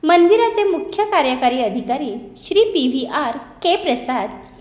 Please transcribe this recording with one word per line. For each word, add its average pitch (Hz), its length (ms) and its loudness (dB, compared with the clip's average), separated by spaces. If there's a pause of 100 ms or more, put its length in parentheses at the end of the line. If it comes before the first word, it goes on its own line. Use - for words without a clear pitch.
मंदिराचे 415 600 4
मुख्य 392 420 -2
कार्यकारी 262 560 0
अधिकारी 233 540 -4 (300)
श्री 392 180 2
पी 320 240 0
व्ही 254 180 -2
आर 277 320 -4
के - 380 -2
प्रसाद 247 540 -4 (320)